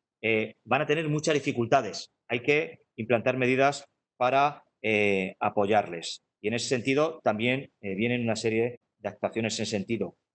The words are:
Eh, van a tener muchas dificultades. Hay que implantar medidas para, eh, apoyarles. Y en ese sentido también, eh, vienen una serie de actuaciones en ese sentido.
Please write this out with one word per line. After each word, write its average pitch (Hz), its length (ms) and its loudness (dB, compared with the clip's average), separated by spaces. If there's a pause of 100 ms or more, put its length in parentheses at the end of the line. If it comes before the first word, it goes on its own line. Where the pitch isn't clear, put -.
(220)
Eh, 110 320 0 (100)
van 127 180 2
a 147 40 -2
tener 151 220 0
muchas 151 260 0
dificultades. 120 760 0 (180)
Hay 120 120 -2
que 147 400 0 (160)
implantar 117 400 0
medidas 131 500 2 (300)
para, 139 480 2 (180)
eh, 101 580 2
apoyarles. 101 840 0 (180)
Y 101 80 -4
en 113 60 0
ese 117 140 -4
sentido 135 560 0
también, 120 560 -2
eh, 98 140 -6
vienen 120 280 0
una 113 140 -2
serie 113 440 -2 (180)
de 104 100 -8
actuaciones 107 500 -4
en 113 40 -4
ese 101 80 -4
sentido. 101 460 -4 (180)